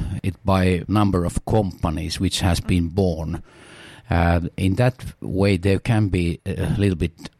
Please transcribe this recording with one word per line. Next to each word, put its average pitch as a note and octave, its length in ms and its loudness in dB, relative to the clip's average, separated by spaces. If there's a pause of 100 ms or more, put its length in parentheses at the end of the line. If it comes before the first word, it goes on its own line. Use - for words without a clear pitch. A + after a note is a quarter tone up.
(240)
it F#2+ 120 -2 (100)
by F#2 420 2
number G2 380 2
of - 200 -4
companies E2+ 720 -2
which F#2 220 -2
has E2+ 200 2
been F2 260 0
born, E2 540 -2 (680)
uh, E2+ 300 2 (160)
in F#2+ 200 0
that B2 280 0 (160)
way F#2+ 380 0
there F#2+ 220 2
can G#2+ 300 0
be F2 360 0
a F2 320 -4
little G2+ 180 2
bit E2 340 -6 (100)